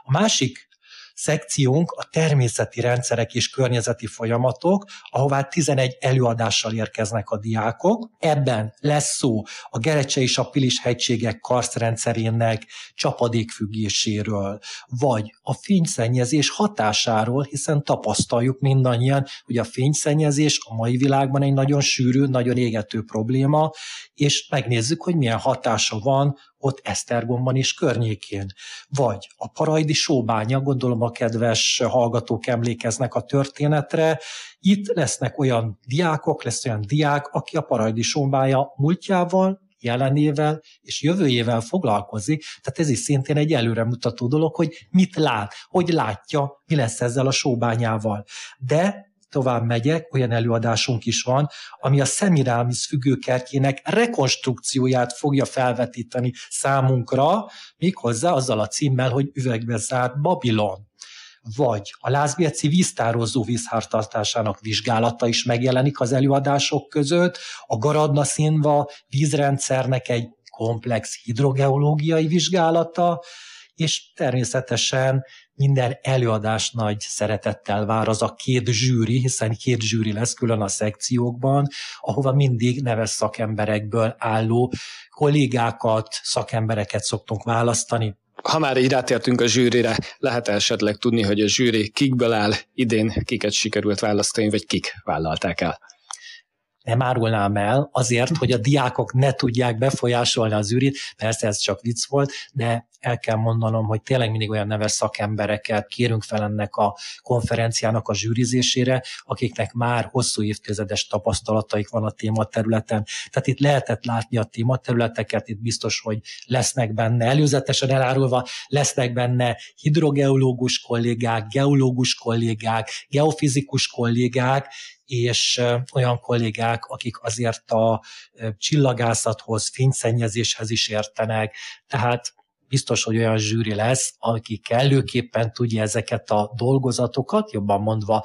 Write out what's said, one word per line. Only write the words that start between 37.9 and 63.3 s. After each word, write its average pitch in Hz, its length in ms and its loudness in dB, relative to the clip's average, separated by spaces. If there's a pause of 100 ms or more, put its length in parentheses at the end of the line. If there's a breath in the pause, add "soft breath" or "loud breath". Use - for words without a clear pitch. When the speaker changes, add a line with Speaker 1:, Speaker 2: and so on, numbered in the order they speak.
Speaker 1:
sóbánya 135 760 0
múltjával, 185 840 2 (180)
jelenével 147 840 2 (200 soft breath)
és - 200 -10
jövőjével 123 600 2
foglalkozik, 117 800 -2 (180 loud breath)
tehát - 180 -6
ez 160 100 2
is 120 100 0
szintén 143 380 0
egy 151 160 2
előremutató 120 720 -2
dolog, 156 280 2
hogy - 340 -4
mit 185 260 4
lát, 120 380 0 (140 loud breath)
hogy 175 220 0
látja, 139 760 -2
mi 165 100 0
lesz 120 260 0
ezzel 123 260 2
a 135 40 2
sóbányával. 113 920 0 (340 loud breath)
De 160 540 0 (220)
tovább 123 320 0
megyek, 127 480 0
olyan 127 180 2
előadásunk 117 720 0
is 113 160 0
van, 135 260 0 (320 loud breath)
ami 139 220 4
a 131 40 2
Semiramis 123 800 2
függőkertjének 135 1000 0
rekonstrukcióját 127 1300 0
fogja 139 320 0
felvetíteni 123 840 -2 (180 loud breath)
számunkra, 135 960 2 (320 loud breath)
méghozzá 160 540 0
azzal 127 280 2
a 104 80 0
címmel, 131 420 0
hogy 139 240 0
Üvegbe 117 440 -2
zárt 127 440 -2
Babilon. 107 640 0 (680 loud breath)
Vagy 117 440 -2
a 120 100 -4
Lázbérci 143 580 0
víztározó 117 760 0